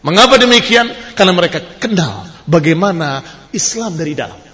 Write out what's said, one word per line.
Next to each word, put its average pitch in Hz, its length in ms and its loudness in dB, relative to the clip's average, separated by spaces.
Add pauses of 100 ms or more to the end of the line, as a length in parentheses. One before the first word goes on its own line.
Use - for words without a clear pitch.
Mengapa 240 320 4
demikian? 233 480 4 (320)
Karena 185 160 4
mereka 180 240 0 (240)
kenal 160 400 -4 (240)
bagaimana 160 720 0 (320)
Islam 220 480 -6
dari 151 160 -6
dalam. 120 240 -8 (160)